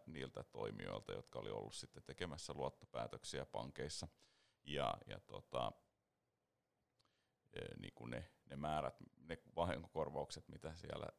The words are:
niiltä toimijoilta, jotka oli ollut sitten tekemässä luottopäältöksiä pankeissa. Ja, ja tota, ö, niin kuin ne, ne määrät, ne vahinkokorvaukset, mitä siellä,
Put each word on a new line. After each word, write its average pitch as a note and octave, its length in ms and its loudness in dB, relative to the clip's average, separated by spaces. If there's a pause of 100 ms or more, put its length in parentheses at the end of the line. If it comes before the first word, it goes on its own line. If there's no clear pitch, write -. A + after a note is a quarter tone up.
niiltä C2+ 360 -2
toimijoilta, G1+ 720 0
jotka - 260 -2
oli G#1 120 0
ollut G#1 240 0
sitten - 280 -8
tekemässä D2+ 520 -2
luottopäältöksiä B1+ 920 0
pankeissa. C2+ 640 -2 (560)
Ja, C#2 420 6
ja G1+ 140 -6
tota, - 520 2 (1800)
ö, G1+ 220 -4
niin G1+ 160 -8
kuin A#1+ 160 -6
ne, B1 200 -2 (140)
ne C#2+ 120 -8
määrät, D2 400 2 (200)
ne D#2+ 220 -4 (180)
vahinkokorvaukset, D#2+ 920 2
mitä - 280 -6
siellä, C#2+ 300 -2 (120)